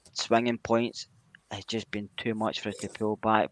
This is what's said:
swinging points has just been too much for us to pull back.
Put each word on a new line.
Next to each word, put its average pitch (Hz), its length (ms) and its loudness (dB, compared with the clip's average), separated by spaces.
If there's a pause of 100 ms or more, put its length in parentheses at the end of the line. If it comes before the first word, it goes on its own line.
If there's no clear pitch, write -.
(120)
swinging 117 480 2
points - 480 0 (420)
has 101 160 -10
just 110 240 -6
been 104 260 -6
too 113 200 -2
much 110 240 -2
for 104 100 -6
us 101 80 -6
to 104 120 -6
pull 107 260 -2
back. 107 360 4